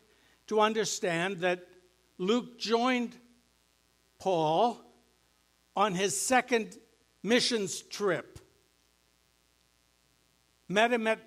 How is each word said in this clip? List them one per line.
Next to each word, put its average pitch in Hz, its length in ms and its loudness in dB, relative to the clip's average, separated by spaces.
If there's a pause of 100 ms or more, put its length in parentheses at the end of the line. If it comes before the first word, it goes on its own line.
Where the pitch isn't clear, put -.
(460)
to 214 140 0
understand 196 800 -2
that 180 200 0 (560)
Luke 226 420 -2
joined 240 560 0 (1040)
Paul 175 640 2 (960)
on 196 180 2
his 190 240 -2
second 240 600 0 (440)
missions 220 600 0
trip, - 560 -4 (2250)
met 214 200 4
him 226 160 0
at 220 200 0